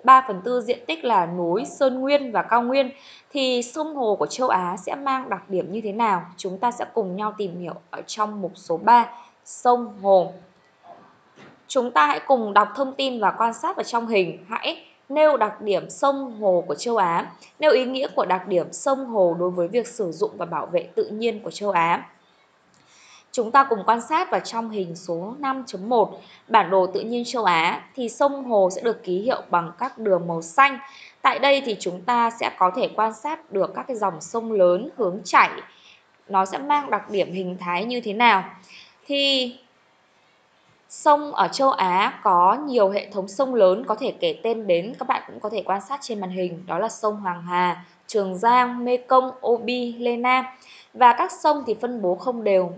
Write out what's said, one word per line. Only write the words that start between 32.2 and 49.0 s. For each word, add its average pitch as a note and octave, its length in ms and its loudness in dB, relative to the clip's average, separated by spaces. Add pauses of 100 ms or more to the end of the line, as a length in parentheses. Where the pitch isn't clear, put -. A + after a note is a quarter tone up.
sẽ A3+ 300 -4
có F3+ 160 4
thể G#3+ 200 0
quan A3 180 0
sát - 380 -10
được F#3 240 0
các B3 120 -8
cái B3 100 -6
dòng F#3 240 -2
sông A3+ 300 -6
lớn F#3+ 460 4
hướng F#3+ 260 -2
chảy. A3+ 260 4 (800)
Nó F#3+ 180 2
sẽ - 120 -8
mang C#4+ 320 -2
đặc G#3 200 -4
điểm F#3+ 220 0
hình F#3 280 -6
thái F3 260 -4
như A#3+ 160 -6
thế G#3+ 120 -6
nào? G#3+ 300 4 (640)
Thì C#4 500 0 (1300)
sông D4 460 2
ở C#4 120 2
châu C4+ 240 2
Á F#3 520 0
có F#3+ 420 6
nhiều A#3 240 4
hệ G3+ 220 -4
thống G3 160 -6
sông C4 280 -2
lớn G3+ 320 6
có G#3+ 80 0
thể A3+ 240 -6
kể E3 240 -2
tên A3+ 240 -2
đến, F3+ 320 0
các B3 80 -6
bạn B3 200 -2
cũng G#3+ 120 -16
có G#3 100 -8
thể G#3+ 160 -6
quan G3 160 -2
sát C4+ 200 -8
trên G#3 200 -8
màn F#3 80 -8
hình, F3+ 380 -6
đó E3 120 -4
là A3 100 -2
sông G#3 260 -4
Hoàng F3+ 280 -6
Hà, F3 420 -2 (220)
Trường F#3+ 300 -2
Giang, A#3+ 480 2
Mekong, B3+ 460 2 (160)